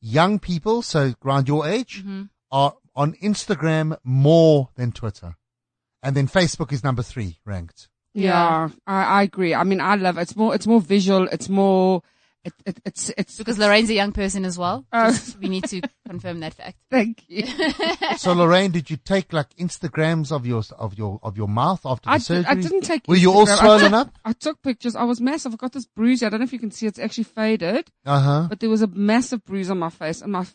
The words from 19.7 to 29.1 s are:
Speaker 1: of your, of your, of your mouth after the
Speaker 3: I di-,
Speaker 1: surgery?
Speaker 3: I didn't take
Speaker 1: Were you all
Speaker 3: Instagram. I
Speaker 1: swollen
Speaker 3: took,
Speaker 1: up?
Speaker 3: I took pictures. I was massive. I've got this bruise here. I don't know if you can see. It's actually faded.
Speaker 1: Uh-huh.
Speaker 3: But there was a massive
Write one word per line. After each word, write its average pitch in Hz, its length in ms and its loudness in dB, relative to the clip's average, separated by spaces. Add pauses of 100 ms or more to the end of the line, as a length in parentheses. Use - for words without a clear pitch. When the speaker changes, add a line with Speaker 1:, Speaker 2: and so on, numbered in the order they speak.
Speaker 1:
of 139 160 -4
your, 117 160 -2 (160)
of 98 180 -8
your, 104 280 -6
of 101 120 -10
your 107 120 -4
mouth 135 360 0
after 131 220 -6
the 254 60 0
Speaker 3:
I 302 60 2
di-, 247 40 -4
Speaker 1:
surgery? 175 260 -2
Speaker 3:
I 285 60 2
didn't 330 280 -2
take 320 260 -6
Speaker 1:
Were 175 80 6
you 180 160 6
all 208 140 10
Speaker 3:
Instagram. 202 60 4
I 202 40 4
Speaker 1:
swollen 208 340 8
Speaker 3:
took, 202 40 2
Speaker 1:
up? 240 300 0
Speaker 3:
I 220 80 -4
took 302 300 -6
pictures. 240 320 -4
I 220 80 -4
was 240 180 -2
massive. 269 320 -4
I've 220 60 -12
got 254 140 -8
this 254 140 -12
bruise 240 340 0
here. 233 80 0
I - 20 -2
don't 220 100 -4
know 247 40 0
if 247 80 -6
you 240 80 -10
can 214 100 -6
see. - 160 -8
It's 214 140 -6
actually 220 240 -6
faded. 220 680 -2 (160)
Speaker 1:
Uh-huh. 143 420 2
Speaker 3:
But 202 120 -8
there 220 100 0
was 220 120 2
a 220 40 2
massive 208 580 0